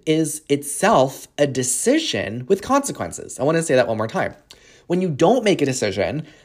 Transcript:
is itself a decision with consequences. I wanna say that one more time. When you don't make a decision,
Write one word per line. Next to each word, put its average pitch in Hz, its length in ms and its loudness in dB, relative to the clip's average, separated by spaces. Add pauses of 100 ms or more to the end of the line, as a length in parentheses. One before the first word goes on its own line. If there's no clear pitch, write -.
is 156 460 0
itself 143 800 0 (100)
a 147 80 4
decision 127 1000 -2
with 196 140 0
consequences. - 800 -4
I 127 40 -2
wanna 165 180 2
say 151 120 0
that 127 140 4
one 113 80 -2
more 110 100 -2
time. - 280 -4 (520)
When 175 140 0
you 185 80 0
don't 180 360 4
make 190 180 2
a - 20 2
decision, 104 640 -2 (180)